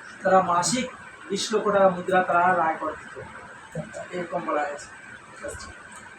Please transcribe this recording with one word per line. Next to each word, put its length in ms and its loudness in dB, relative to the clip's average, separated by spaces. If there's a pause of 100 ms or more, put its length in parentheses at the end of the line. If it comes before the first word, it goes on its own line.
(240)
তারা 180 8
মাসিক 500 2 (380)
বিশ 240 -2
লক্ষ 160 2
টাকা 200 8
মুদ্রা 340 2
তারা 340 4
রায় 220 2
করে 120 -4
দিত, 300 -14 (920)
এরকম 340 -4
বলা 160 0
হয়েছে। 1040 -10 (540)